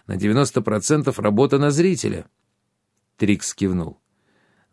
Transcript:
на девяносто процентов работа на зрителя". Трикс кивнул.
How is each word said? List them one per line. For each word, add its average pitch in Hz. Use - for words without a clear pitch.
на 98
девяносто 113
процентов 123
работа 113
на 143
зрителя". 143
Трикс 101
кивнул. 90